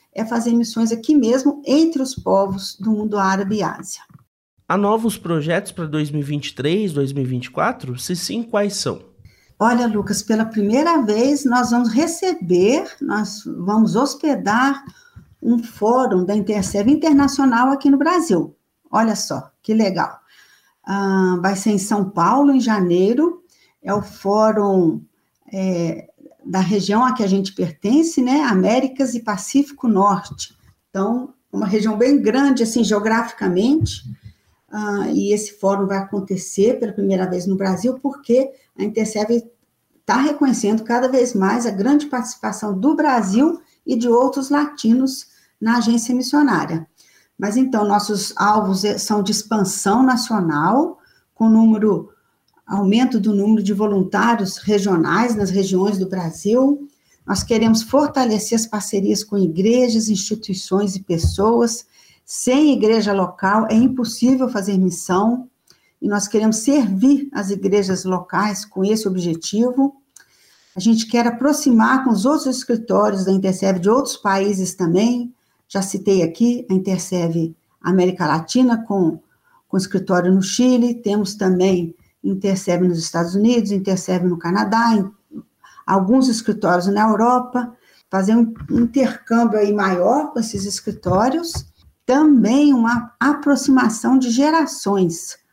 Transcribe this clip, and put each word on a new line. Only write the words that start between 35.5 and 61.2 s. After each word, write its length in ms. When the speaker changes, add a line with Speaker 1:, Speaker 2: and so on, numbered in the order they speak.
Speaker 1:
fórum 260
vai 140
acontecer 800
pela 120
primeira 380
vez 160
no 100
Brasil, 460
porque 500
a 80
Interserve 600
tá 140
reconhecendo 640
cada 240
vez 280
mais 320
a 40
grande 360
participação 680
do 200
Brasil 680
e 100
de 120
outros 420
latinos 760
na 160
agência 360
missionária. 720
Mas 160
então, 320
nossos 480
alvos 480
é, 140
são 260
de 80
expansão 720
nacional, 960
com 140
número, 600
aumento 520
do 140
número 300
de 100
voluntários 840
regionais 800
nas 140
regiões 480
do 120
Brasil. 800
Nós 160
queremos 420
fortalecer 760
as 80
parcerias 560
com 140
igrejas, 720
instituições 880
e 20
pessoas. 840